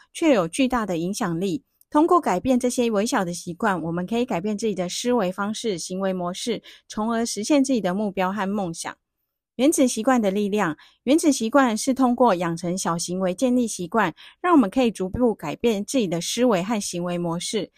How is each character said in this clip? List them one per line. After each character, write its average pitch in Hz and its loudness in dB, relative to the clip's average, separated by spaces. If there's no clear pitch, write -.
却 320 4
有 180 2
巨 254 0
大 247 -2
的 180 -2
影 175 -2
响 170 -4
力。 185 -2
通 302 4
过 339 4
改 185 0
变 254 2
这 247 0
些 240 0
微 208 2
小 240 0
的 175 -6
习 170 -10
惯， 190 0
我 165 -4
们 180 -4
可 214 -4
以 240 2
改 214 -2
变 208 -4
自 226 -4
己 202 -2
的 180 -4
思 240 -4
维 202 2
方 202 -4
式、 202 -4
行 185 -8
为 190 -2
模 180 -4
式， 196 -6
从 220 -4
而 226 -2
实 208 -6
现 277 4
自 269 0
己 220 2
的 180 0
目 208 -2
标 185 0
和 196 -4
梦 196 -2
想。 - -10
原 269 4
子 285 4
习 226 -2
惯 254 4
的 196 0
力 208 0
量。 202 0
原 277 4
子 311 4
习 220 -2
惯 254 4
是 254 -2
通 247 2
过 233 4
养 170 -2
成 175 -4
小 170 -2
行 175 -4
为 185 0
建 247 0
立 240 2
习 180 -8
惯， 214 0
让 349 2
我 320 8
们 214 6
可 262 0
以 233 4
逐 185 -4
步 233 0
改 147 -8
变 208 0
自 269 -2
己 214 2
的 170 -2
思 233 -2
维 190 2
和 214 -2
行 175 -6
为 175 -4
模 175 -2
式， 185 -6